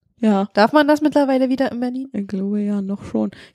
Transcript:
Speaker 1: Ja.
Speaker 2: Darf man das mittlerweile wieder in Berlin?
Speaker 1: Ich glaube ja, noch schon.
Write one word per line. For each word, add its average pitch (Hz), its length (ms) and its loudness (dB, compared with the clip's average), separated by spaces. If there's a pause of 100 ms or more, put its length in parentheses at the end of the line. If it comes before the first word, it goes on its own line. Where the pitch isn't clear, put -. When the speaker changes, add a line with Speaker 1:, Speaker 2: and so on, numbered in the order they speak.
(220)
Speaker 1:
Ja. 202 300 2
Speaker 2:
Darf 208 220 2
man 302 120 6
das 302 140 4
mittlerweile 269 480 2
wieder 262 240 -2
in 240 80 -8
Berlin? 254 320 -6
Speaker 1:
Ich 202 160 -6
glaube 202 320 -4
ja, 208 220 -2
noch 196 220 -6
schon. 214 260 -4 (240)